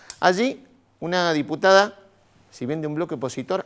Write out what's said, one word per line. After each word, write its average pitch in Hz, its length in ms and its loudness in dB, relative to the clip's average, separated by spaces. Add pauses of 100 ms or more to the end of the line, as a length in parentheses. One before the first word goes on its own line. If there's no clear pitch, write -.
(200)
Allí, 202 460 0 (340)
una 175 320 -2
diputada, 190 640 2 (520)
si - 160 -12
bien 156 160 -6
de 151 40 -6
un 151 100 -6
bloque 160 180 -4
opositor 135 520 -6